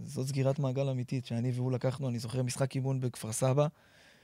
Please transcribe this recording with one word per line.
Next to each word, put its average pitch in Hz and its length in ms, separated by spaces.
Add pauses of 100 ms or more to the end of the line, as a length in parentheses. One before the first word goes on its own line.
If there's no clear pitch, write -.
זאת 131 220
סגירת 139 320
מעגל 135 300
אמיתית, 127 360
שאני 120 260
והוא 123 200
לקחנו, 127 380
אני 117 100
זוכר 123 240
משחק 127 320
אימון 135 240
בכפר 120 320
סבא, 131 360 (560)